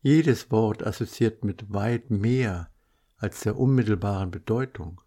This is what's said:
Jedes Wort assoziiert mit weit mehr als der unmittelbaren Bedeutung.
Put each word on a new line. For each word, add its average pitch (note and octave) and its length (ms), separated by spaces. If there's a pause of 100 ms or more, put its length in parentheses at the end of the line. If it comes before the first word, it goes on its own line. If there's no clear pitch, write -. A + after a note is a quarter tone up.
Jedes D3 500
Wort A2 340
assoziiert A2 580
mit G2+ 300
weit A2+ 380
mehr G#2+ 580 (480)
als - 220
der G#2+ 180
unmittelbaren G2+ 720
Bedeutung. F#2 760